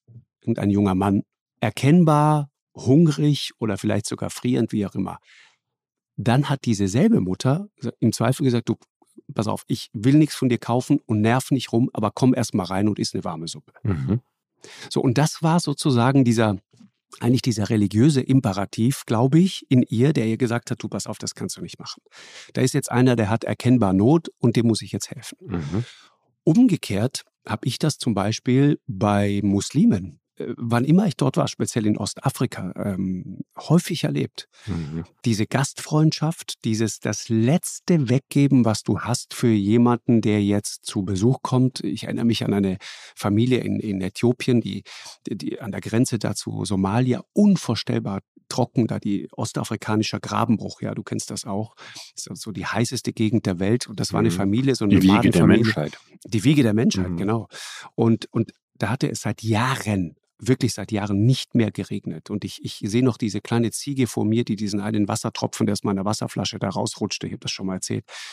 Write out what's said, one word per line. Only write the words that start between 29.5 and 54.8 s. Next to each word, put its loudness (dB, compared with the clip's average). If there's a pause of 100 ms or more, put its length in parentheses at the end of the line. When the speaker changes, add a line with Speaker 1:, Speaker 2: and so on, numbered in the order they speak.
Speaker 1:
äh, -8
wann 0
immer 4
ich -2
dort -2
war, 0
speziell -4
in 2
Ostafrika, -4
ähm, -6 (160)
häufig 0
erlebt. -4 (180)
Speaker 2:
Mhm. -6 (200)
Speaker 1:
Diese 0
Gastfreundschaft, -2
dieses, -2
das -6
letzte 0
Weggeben, 4
was 0
du -2
hast -6
für 2
jemanden, 4
der 2
jetzt -2
zu -4
Besuch 0
kommt. 0
Ich -6
erinnere -4
mich 0
an 0
eine 0 (380)
Familie 2
in, -2
in -4
Äthiopien, 0
die, -8 (440)
die, -8
die -8
an -10
der -8
Grenze -2
da -4
zu -6
Somalia, 0 (100)
unvorstellbar 2 (280)
trocken, 0
da -6
die -4
ostafrikanischer -4
Grabenbruch, -2
ja, -6
du -8
kennst -8
das -10
auch, -6 (400)
ist -14
so -12
die -10
heißeste -4
Gegend 0
der -2
Welt. 0
Und -10
das -4
war 0
eine 2
Speaker 2:
Mhm. -2
Speaker 1:
Familie, 0
so -2